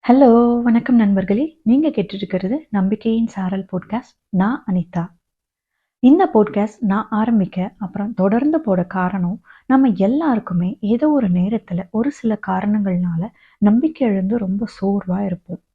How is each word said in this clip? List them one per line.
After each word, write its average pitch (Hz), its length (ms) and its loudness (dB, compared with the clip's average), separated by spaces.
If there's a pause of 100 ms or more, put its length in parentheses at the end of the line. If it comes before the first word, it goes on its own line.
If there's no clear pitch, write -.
ஹலோ, 240 540 6
வணக்கம் 240 340 2
நண்பர்களே. 202 680 0
நீங்க 277 260 2
கேட்டுட்டு - 240 -4
இருக்கிறது 196 560 -6
நம்பிக்கையின் 214 580 0
சாரல் 190 440 -6
பாட்காஸ்ட். 208 460 -8 (120)
நான் 190 380 -2
அனிதா. 180 420 -4 (920)
இந்த 311 340 4
பாட்காஸ்ட் 208 460 0
நான் 208 300 -2
ஆரம்பிக்க, 208 680 -2
அப்புறம் 202 360 -8
தொடர்ந்து 240 480 0
போட 185 220 0
காரணம், 185 600 -4 (240)
நம்ம 262 280 4
எல்லாருக்குமே 208 880 0
ஏதோ 240 280 0
ஒரு 269 200 2
நேரத்துல 180 600 -2
ஒரு 240 220 -2
சில 214 360 -4
காரணங்கள்னால 190 800 -2 (300)
நம்பிக்கை 247 480 2
இழந்து 196 300 0
ரொம்ப 202 280 -4 (160)
சோர்வா 196 380 -2
இருப்போம். 180 420 -8 (140)